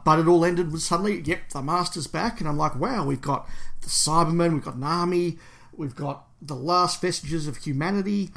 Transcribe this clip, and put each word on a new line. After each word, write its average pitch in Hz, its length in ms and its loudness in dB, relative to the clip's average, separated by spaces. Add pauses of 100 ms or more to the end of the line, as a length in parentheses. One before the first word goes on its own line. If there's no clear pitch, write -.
but 156 140 6
it 165 100 4
all 175 160 8
ended 170 280 0
with 160 100 -6
suddenly, 185 380 0
"Yep, 160 300 -4
the 139 120 -6
Master's 170 440 -2
back," 202 320 -4
and 156 100 -2
I'm 147 100 0
like, 151 180 0
"Wow, 196 280 0
we've 139 160 0
got 139 280 -2 (320)
the - 80 -2
Cybermen, 165 640 4
we've 143 120 -2
got 127 140 -8
Nami." 175 600 0 (400)
We've 143 160 -6
got 139 320 -8 (140)
the 139 160 -8
last 175 440 2
vestiges 160 460 -2
of 139 120 -6
humanity, 190 800 -2